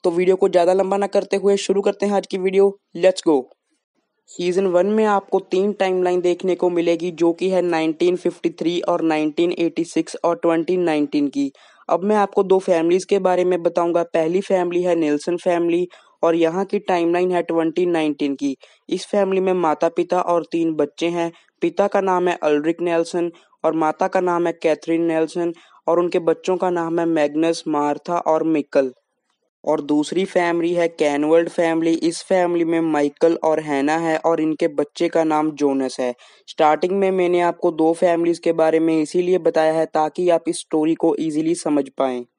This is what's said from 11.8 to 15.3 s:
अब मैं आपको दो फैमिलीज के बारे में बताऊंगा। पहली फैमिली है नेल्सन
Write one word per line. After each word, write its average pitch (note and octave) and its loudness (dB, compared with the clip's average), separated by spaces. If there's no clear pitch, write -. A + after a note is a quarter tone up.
अब E3+ 0
मैं G#3+ 2
आपको G3+ 0
दो F#3+ 2
फैमिलीज F3+ 2
के G3+ 0
बारे F3+ 2
में F3+ 0
बताऊंगा। E3+ 0
पहली E3+ 0
फैमिली F3 -2
है F3 0
नेल्सन D#3+ -2